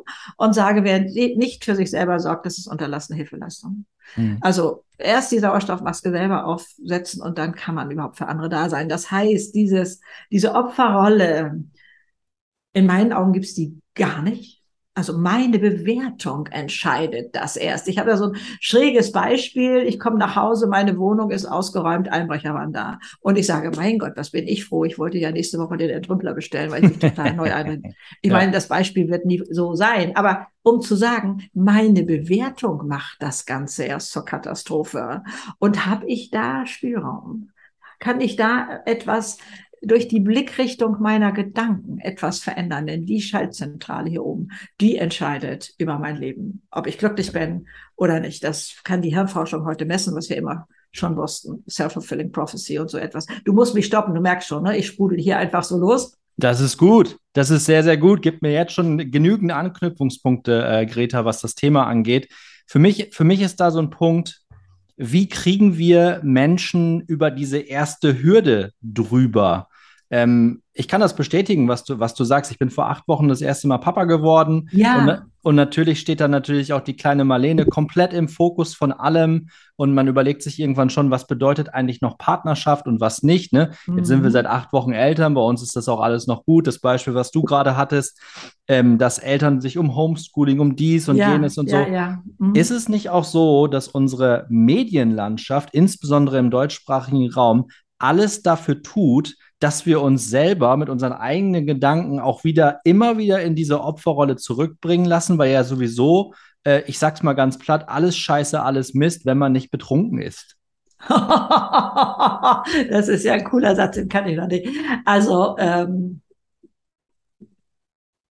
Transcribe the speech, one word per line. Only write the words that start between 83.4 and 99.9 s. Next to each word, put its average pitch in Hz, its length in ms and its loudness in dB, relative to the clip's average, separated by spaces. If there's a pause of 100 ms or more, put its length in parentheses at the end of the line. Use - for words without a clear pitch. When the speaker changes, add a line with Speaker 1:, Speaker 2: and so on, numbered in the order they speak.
Speaker 2:
ne? 160 180 4 (260)
Jetzt 180 120 0
sind 135 140 4
wir 185 80 4
Speaker 1:
Mhm. - 20 4
Speaker 2:
seit 120 140 2
acht 123 260 -4
Wochen 127 200 0
Eltern. 151 420 2
Bei 127 80 4
uns 120 200 2
ist 120 140 -10
das 120 120 -4
auch 113 120 0
alles 117 260 0
noch 117 180 -2
gut. 160 220 4
Das 123 140 -2
Beispiel, 127 340 0
was 123 160 -2
du 160 120 0
gerade 139 340 2
hattest, 143 420 -2 (480)
ähm, 123 320 6
dass 123 200 2
Eltern 139 420 2
sich 131 180 -4
um 147 160 0
Homeschooling, 147 640 0
um 147 160 2
dies 160 340 0
und 139 80 4
Speaker 1:
Ja, - 160 4
Speaker 2:
jenes 156 260 0
und 147 100 -2
Speaker 1:
ja, 143 180 2
Speaker 2:
so. 190 60 -4
Speaker 1:
ja. 180 300 -4 (160)
Mhm. 202 160 2
Speaker 2:
Ist 214 160 4
es 240 180 -4
nicht 214 220 -2
auch 175 140 2
so, 156 420 4
dass 135 220 -4
unsere 131 600 2
Medienlandschaft, 117 1200 0
insbesondere 143 640 2
im 123 120 2
deutschsprachigen 131 800 -2
Raum, 123 380 2 (300)
alles 180 440 0
dafür 160 400 0
tut, 151 520 0 (260)
dass 147 260 0
wir 160 160 4